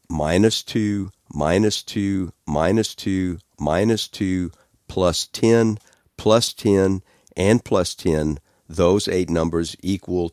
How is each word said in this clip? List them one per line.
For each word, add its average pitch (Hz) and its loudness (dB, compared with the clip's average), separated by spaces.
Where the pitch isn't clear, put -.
minus 85 2
two, 101 -4
minus 90 0
two, 98 -4
minus 85 0
two, 92 -4
minus 95 0
two, 92 -4
plus 90 0
ten, 113 2
plus 110 2
ten, 95 2
and 107 2
plus 92 0
ten, 76 0
Those 92 2
eight 90 -2
numbers 82 -2
equal 90 -4